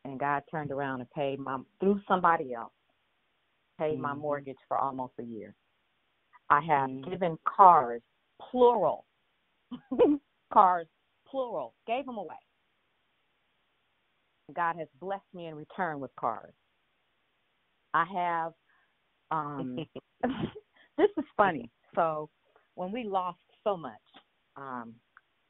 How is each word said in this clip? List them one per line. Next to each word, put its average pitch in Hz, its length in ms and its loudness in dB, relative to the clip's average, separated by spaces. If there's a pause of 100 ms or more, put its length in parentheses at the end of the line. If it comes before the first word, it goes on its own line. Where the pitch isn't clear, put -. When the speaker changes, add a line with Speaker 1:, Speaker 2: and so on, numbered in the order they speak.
Speaker 1:
and 139 140 -10
God 143 320 -2
turned 156 200 -8
around 135 300 -6
and 120 100 -14
paid 139 280 -4
my, 135 200 -8 (220)
through 202 280 2
somebody 165 460 2
else, 117 180 -12 (1040)
paid 156 200 -2
my 143 140 -4
Speaker 2:
Mm-hmm. 147 80 -8
Speaker 1:
mortgage 143 360 -6 (120)
for 131 100 0
almost 131 420 -4
a 123 40 -10
year. 107 300 -12 (960)
I 147 120 6
have 143 280 2
Speaker 2:
Mm-hmm. 135 220 -8
Speaker 1:
given 175 360 -2
cars, 160 540 8 (500)
plural, 233 540 4 (680)
<laughs> - 800 0
cars, 180 340 6 (420)
plural, 214 460 -6 (120)
gave 247 200 -4
them 247 100 -10
away. 156 200 -12 (2250)
God 170 220 -2
has 160 120 -10 (120)
blessed 196 220 -8 (120)
me 175 120 -14
in 160 80 -12
return 156 460 -6
with 131 180 -10
cars. 104 340 -6 (1400)
I 165 180 4
have, 170 400 -2 (800)
um, 143 460 -6 (240)
<laughs> - 80 -20
Speaker 2:
<laughs> - 880 -8
Speaker 1:
this 370 100 4 (100)
is 294 60 -6 (120)
funny. 190 340 0 (240)
So 156 340 -2 (460)
when 180 180 -8
we 247 120 -8
lost 185 340 -4 (260)
so 202 120 0
much, 143 160 -12 (640)
um, 127 360 -10 (580)